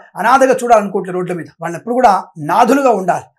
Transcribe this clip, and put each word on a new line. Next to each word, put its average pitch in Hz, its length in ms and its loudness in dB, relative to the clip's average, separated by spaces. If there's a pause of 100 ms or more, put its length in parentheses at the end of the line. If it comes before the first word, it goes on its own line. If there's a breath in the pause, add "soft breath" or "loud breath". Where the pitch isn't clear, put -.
(160 loud breath)
అనాథగా 254 480 4
చూడాలనుకోవట్లేదు 202 540 0
రోడ్ల 180 160 -4
మీద. 160 120 -8 (160)
వాళ్ళు 170 160 -8
ఎప్పుడు 226 160 -6
కూడా 240 300 0 (140)
నాథులుగా 233 520 0
ఉండాలి 180 340 -2 (160)